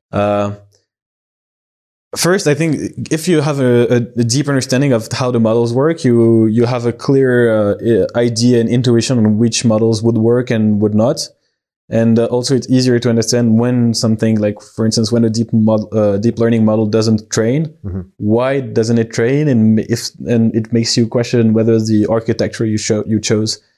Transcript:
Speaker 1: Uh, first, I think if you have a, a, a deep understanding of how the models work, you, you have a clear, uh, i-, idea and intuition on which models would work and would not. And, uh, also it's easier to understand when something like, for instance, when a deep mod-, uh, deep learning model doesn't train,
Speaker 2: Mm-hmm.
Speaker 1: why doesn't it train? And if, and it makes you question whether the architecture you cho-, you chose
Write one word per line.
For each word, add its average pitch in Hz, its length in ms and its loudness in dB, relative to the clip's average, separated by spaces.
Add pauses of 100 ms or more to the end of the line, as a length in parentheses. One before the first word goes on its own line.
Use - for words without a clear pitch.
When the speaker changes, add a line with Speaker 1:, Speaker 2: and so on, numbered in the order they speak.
(120)
Speaker 1:
Uh, 104 440 -2 (1600)
first, 180 320 -2
I 147 80 2
think 143 380 -4 (180)
if 160 160 -4
you 160 140 2
have 143 180 -2
a, 123 220 4 (100)
a, 127 60 2
a 120 260 -2
deep 131 240 -2
understanding 135 460 0
of 110 180 -2
how 127 180 -4
the 120 100 0
models 117 340 0
work, 156 320 -2
you, 117 400 4
you 113 200 2
have 120 200 -2
a 117 80 0
clear, 123 580 2
uh, 104 240 0 (400)
i-, 120 60 2
idea 120 400 2
and 113 80 -2
intuition 120 480 0
on 107 200 2
which 117 280 0
models 113 360 2
would 117 160 0
work 120 320 0
and 107 300 0
would 104 160 0
not. 117 320 0 (600)
And, 113 280 2
uh, 117 80 2
also 123 300 -2
it's 117 140 -2
easier 127 280 2
to 120 120 -2
understand 113 500 2
when 120 340 0
something 110 460 0
like, 104 200 -2 (160)
for 113 100 -2
instance, 113 260 0
when 117 120 2
a 113 60 2
deep 110 240 -4
mod-, 110 400 0
uh, 104 240 0
deep 117 220 -2
learning 117 260 2
model 110 220 2
doesn't 110 420 0
train, 123 360 -2 (180)
Speaker 2:
Mm-hmm. 95 180 -8 (160)
Speaker 1:
why 120 440 0
doesn't 117 360 -2
it 117 160 -2
train? 139 340 0
And 110 340 2
if, - 280 -6 (180)
and 113 280 0
it 113 180 -2
makes 113 240 -2
you 117 100 2
question 117 460 0
whether 113 260 2
the 110 300 0
architecture 113 560 -4
you 107 120 -2
cho-, 107 280 -4
you 107 140 -2
chose 110 400 -2 (180)